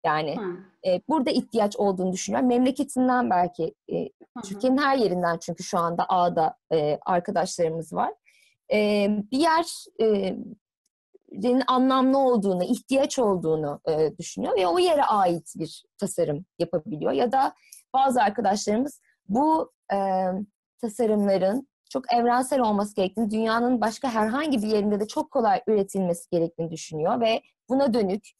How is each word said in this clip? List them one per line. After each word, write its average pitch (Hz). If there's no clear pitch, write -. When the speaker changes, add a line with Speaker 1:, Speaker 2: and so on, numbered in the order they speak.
Speaker 1:
Yani, 156
Speaker 2:
Hı. 190
Speaker 1:
e, 180
burada 294
ihtiyaç 208
olduğunu 185
düşünüyorum. 226
Memleketinden 254
belki, 180
e, 170
Speaker 2:
Hı -
hı. 226
Speaker 1:
Türkiye'nin 208
her 277
yerinden 175
çünkü 170
şu 190
anda 170
ağda, 175
e, 151
arkadaşlarımız 170
var. 214
E, 208
bir 262
yer, 330
e, 202
rin 247
anlamlı 262
olduğunu, 202
ihtiyaç 269
olduğunu, 160
e, 156
düşünüyor 233
ve 370
o 339
yere 330
ait 180
bir -
tasarım 165
yapabiliyor. 170
Ya 247
da 269
bazı 262
arkadaşlarımız 208
bu, 302
e, 190
tasarımların 208
çok 262
evrensel 247
olması 208
gerektiğini, 202
dünyanın 226
başka 226
herhangi 233
bir 214
yerinde 208
de 208
çok -
kolay 220
üretilmesi 196
gerektiğini 165
düşünüyor 165
ve 226
buna 262
dönük 202